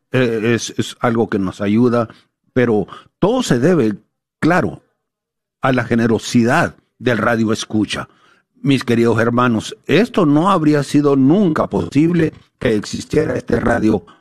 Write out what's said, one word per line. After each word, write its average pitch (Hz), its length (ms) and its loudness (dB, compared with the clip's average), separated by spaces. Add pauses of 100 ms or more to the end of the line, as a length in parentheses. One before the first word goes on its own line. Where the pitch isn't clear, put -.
(120)
eh, 117 420 0
es, - 240 -4
es - 220 -8
algo 117 280 0
que 101 120 -2
nos 92 200 -6
ayuda, 113 480 0 (440)
pero 113 340 0 (320)
todo 240 240 0
se 131 160 0
debe, 123 380 2 (420)
claro, 143 440 -2 (760)
a 131 120 0
la 120 120 0
generosidad 117 920 0 (220)
del 113 200 -2
radio 113 340 0
escucha. - 560 -4 (540)
Mis 135 220 0
queridos 117 360 0
hermanos, 120 560 0 (100)
esto 185 380 2
no 151 260 2
habría 151 320 2
sido 143 340 2
nunca 151 500 2
posible 156 680 0 (260)
que 120 160 0
existiera 147 640 -4
este - 240 -4
radio 107 460 0 (140)